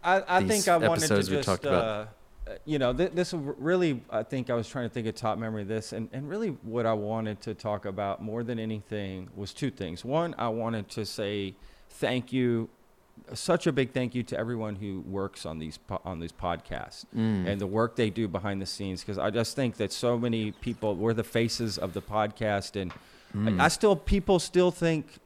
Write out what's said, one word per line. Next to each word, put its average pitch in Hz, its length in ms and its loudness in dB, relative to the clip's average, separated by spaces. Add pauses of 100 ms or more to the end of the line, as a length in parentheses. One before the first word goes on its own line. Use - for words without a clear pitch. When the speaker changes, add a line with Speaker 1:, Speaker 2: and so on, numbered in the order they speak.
Speaker 1:
I, 190 240 4
I 180 140 6
Speaker 2:
these 190 80 2
Speaker 1:
think 202 180 4
I 175 100 8
wanted 165 300 4
to 110 80 4
Speaker 2:
episodes 98 160 4
we 95 60 2
Speaker 1:
just, - 100 0
Speaker 2:
talked 95 180 2
about? 107 440 0 (380)
Speaker 1:
uh, - 40 -10 (120)
you 151 140 0
know, 127 160 2
th-, 170 200 0
this 175 180 0
w-, 147 260 -4
really, 160 540 2
I 110 100 0
think 127 300 -4
I - 20 2
was 117 160 0
trying 120 180 -4
to - 60 -6
think 113 140 -2
of 110 80 -2
top 110 240 -2
memory 110 240 -4
of 95 40 -6
this, 110 240 -4
and, 110 220 -6
and 135 160 -6
really 214 200 -2 (120)
what 113 240 -2
I 113 80 4
wanted 107 480 -2
to 110 140 -6
talk 104 300 -4
about 98 360 -4
more 110 220 -4
than 117 160 -4
anything 104 760 -6
was 101 180 -8
two 135 180 -2
things. 90 340 -8
One, 160 320 0
I 120 120 -2
wanted 113 400 -2
to 110 160 -6
say 101 500 -4 (340)
thank 123 420 -2
you, 120 380 2 (640)
such - 320 0
a 160 60 4
big 127 200 2
thank 127 220 -2
you 123 80 0
to - 160 -4
everyone 110 380 -4
who 98 320 -6
works 98 400 -4
on 80 100 -6
these 78 220 -8
po-, - 260 -6
on 87 140 -6
these 82 120 -6
podcasts - 720 -6 (120)
Speaker 2:
Mm. 107 300 2
Speaker 1:
and 101 120 0
the 101 80 -2
work 113 280 0
they 110 160 2
do 110 160 -2
behind 98 340 -2
the 98 60 -6
scenes, 95 360 -6
'cause 101 140 -6
I 101 140 0
just 113 240 2
think 127 220 0
that 101 140 0
so 120 280 2
many 113 320 0
people, 107 440 -2
we're 110 200 2
the 110 80 0
faces 113 560 0
of 90 160 -4
the 98 80 -4
podcast, 104 760 0
and 90 120 -4
I, - 40 -12 (400)
Speaker 2:
Mm. 104 260 2
Speaker 1:
I 147 80 8
still, 202 260 6
people 196 420 4
still 180 320 4
think 165 380 0 (180)